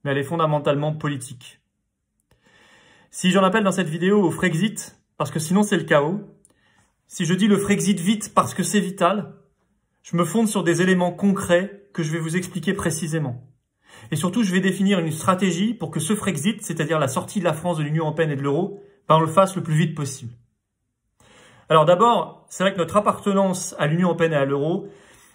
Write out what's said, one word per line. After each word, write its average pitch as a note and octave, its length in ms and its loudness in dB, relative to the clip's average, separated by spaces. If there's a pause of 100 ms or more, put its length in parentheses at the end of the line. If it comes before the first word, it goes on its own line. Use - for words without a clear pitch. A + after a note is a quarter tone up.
mais C#3+ 80 -4
elle C3+ 60 0
est C#3+ 60 -2
fondamentalement D3+ 720 0
politique. - 680 -8 (1500)
Si F3+ 200 0
j'en F#3+ 120 4
appelle G3+ 220 2
dans F#3 80 2
cette F3+ 160 -2
vidéo F#3 340 2
au D#3 80 2
Frexit, F#3 640 -2 (200)
parce C#3 140 -6
que D#3+ 80 -6
sinon F3+ 240 2
c'est G#3 120 0
le D#3+ 80 0
chaos, D#3 380 2 (880)
si - 180 -6
je E3 80 2
dis G3+ 160 2
le G3 80 6
Frexit F#3 420 0
vite G#3 340 -2
parce - 200 0
que F#3 100 -4
c'est G3+ 160 0
vital, F#3 540 -2 (680)
je - 140 -8
me E3+ 80 2
fonde A3 240 0
sur G3 160 -2
des E3 180 2
éléments F3+ 300 2
concrets F#3+ 800 0
que E3+ 120 -4
je D3+ 100 -4
vais E3+ 60 -4
vous D#3+ 180 -4
expliquer F#3 360 -4
précisément. D#3 760 -4 (600)
Et D#3+ 40 -2
surtout, F#3 280 0
je F3+ 100 0
vais F#3 80 2
définir F#3+ 380 2
une D#3+ 120 -2
stratégie F#3+ 640 0
pour - 180 -10
que D#3+ 80 -4
ce G#3 160 -2
Frexit, G3 460 -2
c'est-à-dire D#3 380 -2
la C3+ 100 0
sortie F3+ 300 -6
de E3+ 40 -2
la D#3+ 100 0
France D#3+ 260 -4
de D3+ 40 -2
l'Union D#3 220 -2
européenne D3+ 260 -2
et C#3 60 -4
de C#3 60 -6
l'euro, D#3+ 380 -2 (280)
ben, D#3+ 80 6
on - 20 4
le D#3+ 80 2
fasse F#3 300 4
le E3 40 -4
plus D#3 140 -2
vite D#3+ 180 2
possible. B2 380 -8 (1400)
Alors D#3 160 6
d'abord, F#3 640 2
c'est - 140 -4
vrai G3 100 2
que G3 40 -6
notre F3 200 -2
appartenance G3 840 0
à D3+ 80 0
l'Union E3+ 220 2
européenne E3 240 0
et - 20 0
à C#3 80 2
l'euro C#3+ 460 -2 (460)